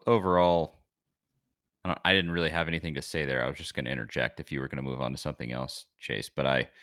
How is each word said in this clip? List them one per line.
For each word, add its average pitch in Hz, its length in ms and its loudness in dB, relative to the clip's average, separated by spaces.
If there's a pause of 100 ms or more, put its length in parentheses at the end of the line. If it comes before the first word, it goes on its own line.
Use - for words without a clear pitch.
overall, 90 720 4 (1040)
I 90 60 -4
don't, - 160 -2
I 95 80 6
didn't 87 180 4
really 85 200 2
have 82 160 0
anything 82 280 -4
to 67 60 -6
say 80 240 -2
there. 65 180 0
I 64 60 0
was 69 80 -6
just - 160 -10
gonna 62 160 -4
interject 62 500 -4
if - 120 -10
you 69 80 -4
were 67 80 -4
gonna 67 160 -6
move 65 180 -4
on 64 100 -2
to 67 60 -8
something 67 340 -8
else, 64 340 -8 (140)
Chase. - 300 -6
But 69 160 -2
I, 65 240 2 (140)